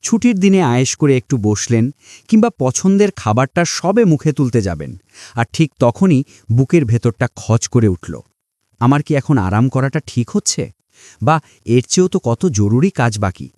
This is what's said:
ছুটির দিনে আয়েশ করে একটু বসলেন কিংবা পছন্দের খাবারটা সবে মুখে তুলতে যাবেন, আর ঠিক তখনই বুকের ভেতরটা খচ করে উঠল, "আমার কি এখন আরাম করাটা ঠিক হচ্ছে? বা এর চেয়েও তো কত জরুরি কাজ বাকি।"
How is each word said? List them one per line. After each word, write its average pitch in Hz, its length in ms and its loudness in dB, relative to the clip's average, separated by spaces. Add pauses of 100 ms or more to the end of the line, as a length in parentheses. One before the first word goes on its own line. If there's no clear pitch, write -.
ছুটির 226 360 0
দিনে 190 220 4
আয়েশ 127 340 0
করে 139 220 2
একটু 127 200 -4
বসলেন 110 540 -2 (360)
কিংবা 226 220 2 (100)
পছন্দের 190 560 0
খাবারটা 131 500 0
সবে 208 400 0
মুখে 156 260 0
তুলতে 123 300 0
যাবেন, 78 360 -8 (380)
আর 117 180 -2
ঠিক 160 260 0
তখনই 135 440 2 (280)
বুকের 135 340 2
ভেতরটা 117 500 -2
খচ - 320 -2
করে 113 200 2
উঠল, 85 320 -4 (600)
"আমার 139 240 2
কি 156 120 -2
এখন 139 220 0
আরাম 104 320 0
করাটা 135 360 -4
ঠিক - 240 -6
হচ্ছে? - 420 -6 (500)
বা 151 200 0 (240)
এর 120 240 2
চেয়েও 185 180 2
তো 185 120 -2
কত 117 260 -2
জরুরি 120 440 2
কাজ 120 300 -2
বাকি।" 101 380 -6